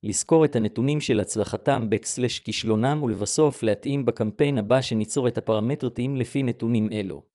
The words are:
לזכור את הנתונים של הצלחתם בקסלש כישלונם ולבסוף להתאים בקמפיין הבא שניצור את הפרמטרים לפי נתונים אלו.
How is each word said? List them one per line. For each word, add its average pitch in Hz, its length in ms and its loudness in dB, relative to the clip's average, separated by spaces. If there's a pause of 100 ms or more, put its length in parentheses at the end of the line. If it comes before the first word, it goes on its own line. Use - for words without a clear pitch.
לזכור 151 420 4
את 147 100 0
הנתונים 123 460 0
של 110 180 0
הצלחתם 107 680 -2
בקסלש 117 500 -2
כישלונם 113 640 0
ולבסוף 117 600 0
להתאים 135 420 0
בקמפיין 120 520 0
הבא 113 240 2
שניצור 123 460 0
את 120 100 0
הפרמטרים 120 800 -2
לפי 127 280 -2
נתונים 113 480 0
אלו. 95 320 -6 (120)